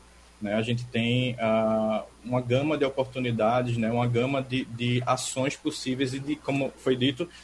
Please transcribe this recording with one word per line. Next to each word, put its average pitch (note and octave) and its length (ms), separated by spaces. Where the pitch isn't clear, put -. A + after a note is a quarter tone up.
né? G#2 140
A A2 60
gente A#2+ 240
tem, A#2+ 540
ah, A2 640
uma B2 180
gama C3+ 360
de C#3 80
oportunidades, B2 920
né? A2+ 140
Uma A#2+ 160
gama B2+ 340
de, C3 240
de B2 400
ações C3 500
possíveis C3 580
e C#3 60
de, C#3+ 160
como C#3 420
foi C3 180
dito, C3 320